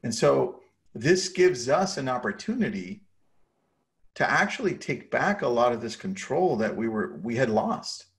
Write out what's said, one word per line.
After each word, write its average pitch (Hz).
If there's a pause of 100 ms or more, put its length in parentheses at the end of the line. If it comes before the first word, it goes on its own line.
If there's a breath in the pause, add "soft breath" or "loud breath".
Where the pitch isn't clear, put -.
And 117
so 135 (340 loud breath)
this 165
gives 143
us 180
an 135
opportunity 110 (1120)
to -
actually 196
take -
back 170
a 135
lot 120
of 110
this 110
control 135
that 107
we 113
were, 104
we 113
had 127
lost. - (120)